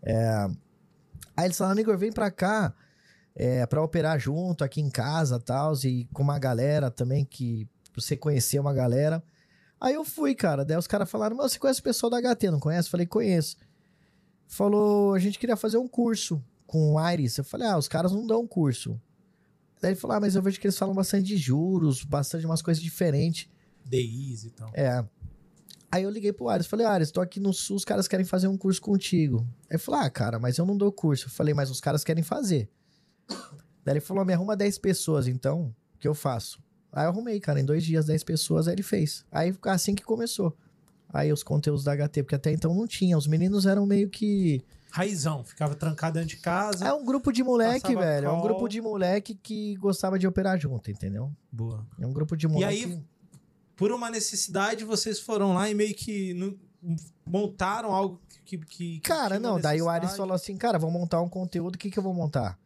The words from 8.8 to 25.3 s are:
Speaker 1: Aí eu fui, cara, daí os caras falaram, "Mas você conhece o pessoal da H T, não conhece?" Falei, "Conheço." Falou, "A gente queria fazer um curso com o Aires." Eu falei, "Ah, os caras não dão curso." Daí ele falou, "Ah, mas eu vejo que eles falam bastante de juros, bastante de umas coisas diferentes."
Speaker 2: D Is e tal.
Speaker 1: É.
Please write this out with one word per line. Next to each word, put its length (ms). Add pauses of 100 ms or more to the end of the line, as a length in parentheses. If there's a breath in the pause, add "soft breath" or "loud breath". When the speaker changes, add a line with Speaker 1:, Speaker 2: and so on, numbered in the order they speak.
Speaker 1:
Aí 160
eu 100
fui, 300
cara, 280
daí 140
os 100
caras 220
falaram, 260
"Mas 180
você 60
conhece 220
o 20
pessoal 280
da 60
H 180
T, 160
não 80
conhece?" 300
Falei, 180
"Conheço." 500 (920 soft breath)
Falou, 680
"A 60
gente 200
queria 160
fazer 220
um 100
curso 560 (240)
com 260
o 60
Aires." 380
Eu 60
falei, 240
"Ah, 100
os 100
caras 240
não 160
dão 180
curso." 540 (840 soft breath)
Daí 120
ele 60
falou, 180
"Ah, 20
mas 160
eu 60
vejo 180
que 80
eles 100
falam 160
bastante 320
de 120
juros, 680
bastante 380
de 60
umas 140
coisas 200
diferentes." 680 (380 soft breath)
Speaker 2:
D 160
Is 420
e 80
tal. 220
Speaker 1:
É. 300 (880)